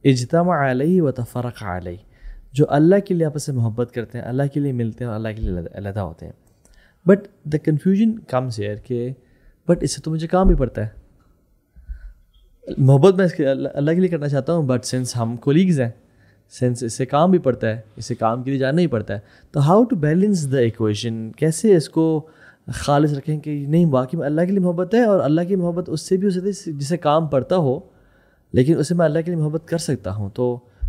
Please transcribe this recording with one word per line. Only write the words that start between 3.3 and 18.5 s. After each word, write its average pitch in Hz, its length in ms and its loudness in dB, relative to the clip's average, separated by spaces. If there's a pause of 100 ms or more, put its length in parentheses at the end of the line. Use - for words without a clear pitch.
में 135 60 -4
मोहब्बत 117 360 -2
करते 117 260 -10
हैं, - 80 -10
अल्लाह 131 220 -2
के 143 120 -4
लिए 139 140 -2
मिलते 117 300 -4
हैं 120 60 -6
और 107 60 -6
अल्लाह 110 180 -6
के 110 80 -8
लिए 107 80 -2
अलग-, 87 220 -6
अलहदा 101 300 -8
होते 80 240 -10
हैं। 82 80 -16 (760)
But 202 120 6
the - 380 -8
confusion 190 480 2
comes 131 420 -4
here 104 300 -6
कि 123 360 -6 (540)
but 170 140 2
इससे 143 180 -6
तो 160 100 -6
मुझे 160 160 -4
काम 185 220 4
भी 170 60 6
पड़ता 131 260 -2
है। 107 140 -8 (1800)
मोहब्बत 139 360 6
मैं 190 100 2
इसके 160 180 -2
अल्लाह, 135 300 -2
अल्लाह 151 220 0
के 185 60 2
लिए 180 80 2
करना 147 180 -4
चाहता 139 260 -2
हूँ, 160 140 0
but 123 180 0
since 127 300 -6
हम 117 220 -4
कलीग्स 160 420 2
हैं, 117 160 -2 (640)
since 123 240 -2
इससे 120 220 -4
काम 160 260 2
भी 180 80 4
पड़ता 117 280 0
है, 113 180 -6 (120)
इससे 117 180 -8
काम 120 280 -2
के 131 60 -6
लिए 139 100 -2